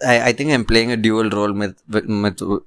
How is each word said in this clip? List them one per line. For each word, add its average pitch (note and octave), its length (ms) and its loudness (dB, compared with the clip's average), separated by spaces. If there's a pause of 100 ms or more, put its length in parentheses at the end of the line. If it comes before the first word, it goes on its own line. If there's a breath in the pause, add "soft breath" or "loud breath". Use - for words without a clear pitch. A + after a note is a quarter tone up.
I, B2 240 2
I A#2+ 40 4
think C#3+ 200 -2
I'm A#2+ 120 0
playing A2+ 260 2
a A#2+ 60 -2
dual A2 320 2
role G#2 240 0
with, G2+ 240 -6 (100)
with, G#2+ 220 -4
with, G2+ 580 -2